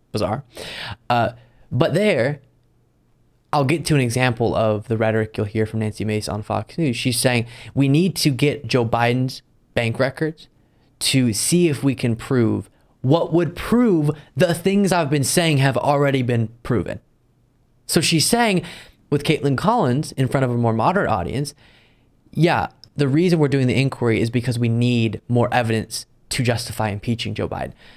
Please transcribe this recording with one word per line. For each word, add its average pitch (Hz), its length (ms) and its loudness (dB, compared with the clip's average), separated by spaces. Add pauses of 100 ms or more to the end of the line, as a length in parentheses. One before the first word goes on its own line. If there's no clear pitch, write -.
(120)
bizarre. 113 320 -4 (680)
Uh, 120 240 0 (380)
but 123 220 0
there, 147 460 0 (1120)
I'll 147 120 2
get 151 200 -2
to 156 100 2
an 139 60 4
example 120 540 2
of 107 320 0
the 113 100 -2
rhetoric 110 400 0
you'll 107 80 -2
hear 107 220 -2
from 113 140 -6
Nancy 107 220 -4
Mace 107 240 -4
on 104 140 -6
Fox 104 380 -6
News. 131 180 0
She's 120 220 -2
saying, 120 260 2 (300)
"We 139 120 2
need 156 300 2
to 156 140 2
get 139 360 0
Joe 120 180 0
Biden's 120 580 0 (320)
bank 113 240 -2
records 143 480 -4 (520)
to 123 340 2
see 175 360 2
if 123 140 -4
we 139 120 2
can 117 200 -2
prove 110 540 0 (320)
what 160 300 2
would 170 240 0
prove 190 560 2 (240)
the 170 180 2
things 196 380 2
I've 165 180 2
been 143 140 2
saying 156 360 2
have 135 180 2
already 143 440 2
been 117 280 0 (140)
proven." - 360 -2 (880)
So 170 140 2
she's 151 260 0
saying 220 360 2 (460)
with 147 140 0
Caitlin 139 340 0
Collins 156 540 0
in 131 160 -2
front 135 160 0
of 123 80 0
a 120 60 -2
more 113 160 2
moderate 151 360 0
audience, 107 460 -4 (760)
"Yeah, 147 360 0 (280)
the 143 120 0
reason 170 320 2
we're 147 80 2
doing 131 200 0
the 110 140 2
inquiry 120 400 0
is 117 80 0
because 120 300 -2
we 120 100 0
need 117 580 0
more 120 240 2
evidence 113 540 -2 (240)
to - 140 -4
justify 113 460 -2
impeaching 104 440 -6
Joe 87 160 -6
Biden." - 240 -8 (240)